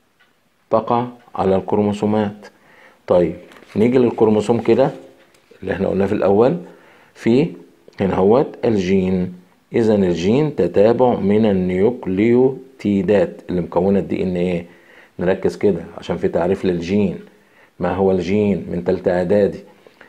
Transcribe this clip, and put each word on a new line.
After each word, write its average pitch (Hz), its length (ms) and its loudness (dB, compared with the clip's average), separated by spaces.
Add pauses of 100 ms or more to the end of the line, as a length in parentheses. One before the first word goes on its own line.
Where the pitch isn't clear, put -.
(680)
تقع 117 380 0 (280)
على 95 200 0
الكروموسومات. 104 920 -2 (600)
طيب، 90 280 2 (400)
نيجي 120 220 2
للكروموسوم 110 640 2
كده 123 300 2 (680)
اللي 95 120 -6
احنا 92 140 -2
قلناه 92 180 0
في 98 80 -2
الأول، 107 440 2 (560)
في 131 380 0 (500)
هنا 92 140 -2
هوت 107 500 2
الجين. 92 680 0 (400)
إذا 110 220 2
الجين 98 600 0
تتابع 110 600 2
من 104 300 2
النيوكليوتيدات 101 2000 0
اللي 90 120 -2
مكونة 92 380 0
الدي 85 240 -4
إن 90 120 -4
إيه. 90 300 -2 (540)
نركز 92 380 -2
كده 87 280 0 (120)
عشان 87 200 -8
في 92 100 -2
تعريف 90 380 -2
للجين. 90 540 -2 (600)
ما 90 160 -4
هو 95 160 2
الجين 95 600 -2
من 87 120 -6
تالتة 92 340 -2
إعدادي؟ 90 420 0 (480)